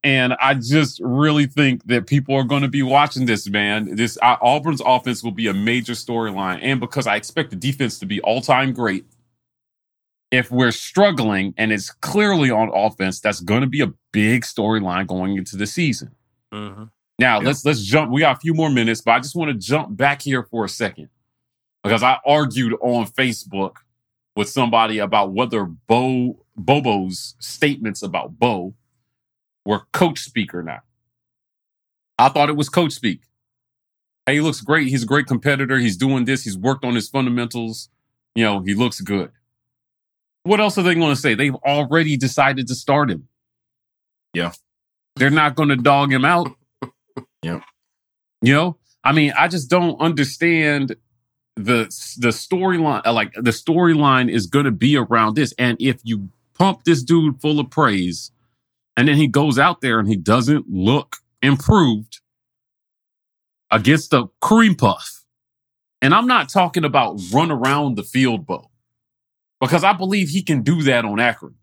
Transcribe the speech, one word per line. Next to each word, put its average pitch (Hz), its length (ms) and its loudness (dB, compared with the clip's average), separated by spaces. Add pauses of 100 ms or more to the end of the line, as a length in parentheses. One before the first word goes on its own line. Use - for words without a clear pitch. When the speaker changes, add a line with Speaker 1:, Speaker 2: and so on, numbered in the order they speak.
Speaker 1:
And 131 360 2
I 135 140 2
just 139 460 0
really 143 440 2
think 135 400 0
that 117 220 -2
people 139 280 0
are 135 80 2
gonna 139 240 -2
be 135 160 -2
watching 135 420 2
this, 107 220 0
man. 101 480 -2
This, 113 260 -4
uh, 123 200 4
Auburn's 139 440 0
offense 123 380 -2
will 117 80 -6
be 107 160 -4
a 98 60 -2
major 117 400 -2
storyline. 104 680 -6
And 135 200 0
because 123 260 -6
I 104 80 0
expect - 360 -6
the 101 40 -12
defense 131 440 -4
to 101 60 -12
be 98 160 -6
all-time 131 520 0
great, 113 320 -4 (1200)
if 127 220 0
we're 123 200 2
struggling 113 840 0
and 110 140 0
it's 101 180 -4
clearly 190 600 0
on 110 220 0
offense, 95 480 -2
that's 101 180 -2
gonna 107 280 0
be 143 140 -2
a 110 120 -2 (180)
big 110 320 0
storyline 98 640 -4
going 92 300 -4
into 95 180 -10
the 101 120 -6
season. 151 440 -4 (420)
Speaker 2:
Mm-hmm. 104 320 -14 (340)
Speaker 1:
Now, 123 200 4
Speaker 2:
Yeah. 107 80 -2
Speaker 1:
let's, 143 160 -4
let's 143 200 0
jump. 123 280 0
We 139 100 0
got 160 140 4
a - 40 -18
few 160 140 -2
more 156 160 0
minutes, 113 300 0
but 117 120 0
I 120 80 4
just 131 160 -10
wanna 156 180 -4
jump 110 420 -4
back 139 260 0
here 131 220 -4
for 110 220 -6
a 95 40 -8
second 92 380 -8 (760)
because 110 200 0
I 127 220 4
argued 131 560 0
on 120 260 -2
Facebook 98 680 -4 (600)
with 104 140 -4
somebody 113 500 2
about 101 320 0
whether 113 320 -2
Bo, 123 800 -2 (160)
Bobo's 101 800 -2
statements 110 640 -4
about 87 360 -8
Bo 95 340 -2 (920)
were 202 260 -2
coach 170 280 0
speak - 340 -6
or 87 100 -8
not. 76 200 -14 (1300)
I 127 120 6
thought 143 200 2
it 151 60 -2
was 147 140 -2
coach 170 240 2
speak. - 280 -4 (1040)
Hey, 139 100 2
he 151 60 2
looks 156 200 -2
great. 147 260 0
He's 127 160 -2
a 110 40 -8
great 135 200 0
competitor. 135 500 0
He's 113 200 0
doing 131 280 0
this. 131 180 -2
He's 98 140 -8
worked 131 280 -2
on 123 100 -2
his 107 140 -4
fundamentals. 120 800 -4 (460)
You 113 100 4
know, 101 160 0
he 98 120 -2
looks 113 280 -2
good. 95 300 -4 (1120)
What 202 160 2
else 208 180 0
are 190 60 0
they 175 120 4
gonna 160 200 2
say? 131 200 0
They've 131 200 -2
already 147 600 0
decided 135 500 0
to 127 80 -6
start 143 340 0
him. 80 180 -8 (1080)
Speaker 3:
Yeah. 87 200 -4 (600)
Speaker 1:
They're 131 140 2
not 147 260 2
gonna 143 220 2
dog 139 340 4
him 131 140 2
out. 170 260 2 (300)
Speaker 3:
<laughs> 127 80 -12 (540)
Yep. - 180 -8 (800)
Speaker 1:
You 123 120 4
know, 165 240 0 (260)
I 139 80 4
mean, 147 260 4
I 165 120 4
just 156 200 -6
don't 175 300 2
understand 151 960 0 (600)
the, 113 260 0 (340)
the 120 120 0
storyline. 170 760 -2
Uh, 117 60 2
like, 110 220 0
the 117 180 0
storyline 147 800 2
is 101 160 0
gonna 139 240 2
be 139 240 2
around 113 400 2
this. 139 240 0
And 123 220 0
if 127 220 0
you 104 260 -6 (240)
pump 190 320 0
this 156 180 2
dude 156 380 2
full 151 180 0
of 120 100 -4
praise, 95 600 -2 (640)
and 123 120 4
then 147 100 4
he 151 100 4
goes 139 320 2
out 170 220 2
there 117 180 0
and 104 80 0
he 107 80 2
doesn't 117 540 2
look 107 480 0 (240)
improved 139 800 0 (1500)
against 113 400 2
the 120 160 2 (140)
Kareem 220 360 4
Puff. - 460 -2 (800)
And 139 120 4
I'm 226 140 4
not 220 220 0
talking 180 360 0
about 120 340 0 (120)
run 156 200 2
around 139 440 0
the 98 80 -8
field 120 420 0
Bo, - 240 -8 (920)
because 147 220 2
I 196 100 6
believe 190 360 0
he 185 140 -2
can 160 180 0
do 165 220 0
that 123 220 2
on 104 140 -2
Akron. 117 440 -2